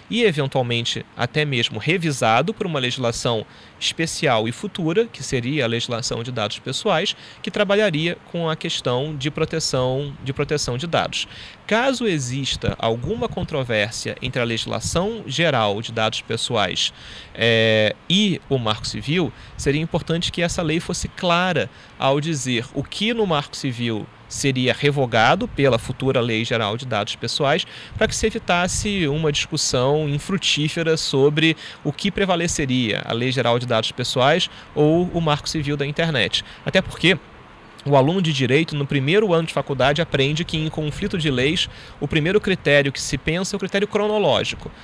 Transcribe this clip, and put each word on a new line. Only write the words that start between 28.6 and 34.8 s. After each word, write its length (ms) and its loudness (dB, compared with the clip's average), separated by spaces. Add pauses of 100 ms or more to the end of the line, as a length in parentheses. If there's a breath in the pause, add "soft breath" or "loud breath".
uma 240 0
discussão 800 0
infrutífera 880 0
sobre 600 4 (280 loud breath)
o 80 -2
que 180 -4
prevaleceria, 920 0
a 80 -2
Lei 180 0
Geral 280 2
de 80 -6
Dados 260 0
Pessoais 580 2 (240 loud breath)
ou 300 4 (100)